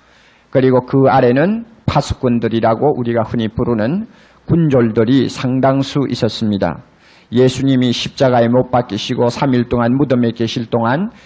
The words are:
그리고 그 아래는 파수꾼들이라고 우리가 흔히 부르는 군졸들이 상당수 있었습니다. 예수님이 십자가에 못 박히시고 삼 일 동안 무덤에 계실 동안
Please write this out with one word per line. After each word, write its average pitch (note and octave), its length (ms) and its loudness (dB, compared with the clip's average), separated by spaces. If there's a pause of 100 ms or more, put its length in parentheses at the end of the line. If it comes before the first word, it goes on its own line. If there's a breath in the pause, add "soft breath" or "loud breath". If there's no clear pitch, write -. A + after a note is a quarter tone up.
(500 soft breath)
그리고 B2+ 380 2
그 C3+ 220 2
아래는 C#3 560 2 (200)
파수꾼들이라고 A#2 1120 0
우리가 A#2 260 -2
흔히 A2+ 240 -4
부르는 A#2+ 600 -2 (400 soft breath)
군졸들이 B2 840 2
상당수 C3+ 720 -2 (100)
있었습니다. G#2 720 -2 (520 soft breath)
예수님이 B2+ 600 2
십자가에 B2 560 0
못 B2 240 0
박히시고 A#2+ 580 -2
삼 C3 240 -2
일 B2 160 2
동안 A#2+ 280 0
무덤에 B2 340 0
계실 A2+ 360 -4
동안 B2+ 440 -2 (140)